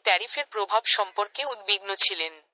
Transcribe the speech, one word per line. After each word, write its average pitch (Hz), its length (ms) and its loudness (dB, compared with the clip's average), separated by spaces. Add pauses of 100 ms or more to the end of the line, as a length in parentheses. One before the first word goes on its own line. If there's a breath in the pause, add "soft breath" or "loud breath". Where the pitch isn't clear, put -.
ট্যারিফের 220 420 0
প্রভাব 214 400 -2
সম্পর্কে 208 600 0
উদ্বিগ্ন 202 500 -4
ছিলেন। 160 480 0 (100)